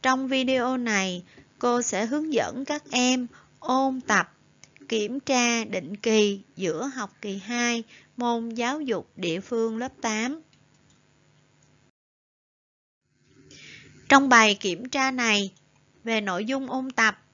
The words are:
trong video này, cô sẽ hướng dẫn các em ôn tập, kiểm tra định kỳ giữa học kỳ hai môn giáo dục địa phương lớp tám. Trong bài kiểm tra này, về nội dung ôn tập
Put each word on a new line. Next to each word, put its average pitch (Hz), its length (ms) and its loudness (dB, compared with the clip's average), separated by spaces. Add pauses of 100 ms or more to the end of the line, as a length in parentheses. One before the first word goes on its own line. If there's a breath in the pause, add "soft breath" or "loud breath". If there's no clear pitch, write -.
trong 262 260 2
video 262 500 2
này, 190 460 -2 (360 loud breath)
cô 240 220 2
sẽ 220 240 -2
hướng 302 280 -2
dẫn 214 320 -2
các 294 260 -6
em 247 360 0 (320 loud breath)
ôn 262 420 0
tập, 196 320 0 (540)
kiểm 226 320 -2
tra 240 440 0
định 190 340 -8
kỳ 208 440 2 (140)
giữa 190 400 -4
học 220 160 -10 (100)
kỳ 202 160 -8
hai 233 460 -2 (340 loud breath)
môn 233 320 -2
giáo 240 320 -4
dục 233 340 -4
địa 175 240 -2
phương 226 380 -2
lớp 254 140 -6 (100)
tám. 247 400 -4 (3750 loud breath)
Trong 269 200 8
bài 220 260 8
kiểm 202 340 -4
tra 262 220 0
này, 214 420 0 (500)
về 226 180 -2
nội 196 240 -4
dung 262 240 -4
ôn 262 220 -6
tập 220 300 0 (120)